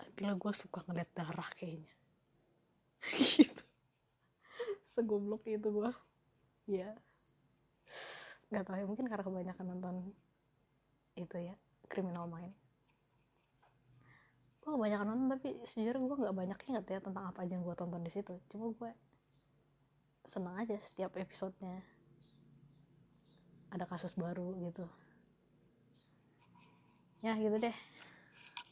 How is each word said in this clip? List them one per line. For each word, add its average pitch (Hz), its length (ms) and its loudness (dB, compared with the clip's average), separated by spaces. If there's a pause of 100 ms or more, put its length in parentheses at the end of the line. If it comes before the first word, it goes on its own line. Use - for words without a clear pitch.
(140)
gila, 202 240 2
gue 208 160 2
suka - 320 -4
ngeliat 170 240 -2
darah 175 440 -2
kayaknya. 160 400 -8 (1080)
<laughs> - 160 -2 (200)
Gitu. - 240 10 (1300)
Segoblok 214 520 2
itu 214 240 2
gue. 208 200 2 (760)
Ya. 196 280 0 (1600)
Gak 196 160 0
tau 190 120 -2
ya, 202 80 0
mungkin 214 200 0
karena 208 160 0
kebanyakan 185 420 -4 (100)
nonton 180 200 -4 (1200)
itu 180 240 -6
ya, 175 160 -4 (320)
Criminal 175 400 -2
Minds. 170 320 -10 (2000)
Gue 302 120 0
kebanyakan 208 400 4
nonton, 262 140 4 (100)
tapi 277 100 -4 (180)
sejujurnya 240 360 2
gue 277 200 2
gak 196 140 2
banyak 190 220 0 (120)
inget 220 160 0
ya 190 120 -2
tentang 190 320 -4
apa 180 160 -4
aja 175 80 -2
yang 175 120 -2
gue 175 120 -2
tonton 175 240 -2
di 165 80 -4
situ. 202 280 -4 (120)
Cuma 226 240 -4
gue 233 160 -8 (1300)
seneng 180 360 -6
aja 214 200 -2
setiap 185 400 -6
episodenya 190 640 -6 (1900)
ada 180 160 -4
kasus 180 320 -6
baru 180 440 -2
gitu. 175 240 -6 (2250)
Ya 220 160 2
gitu 214 160 4
deh. 220 220 2 (960)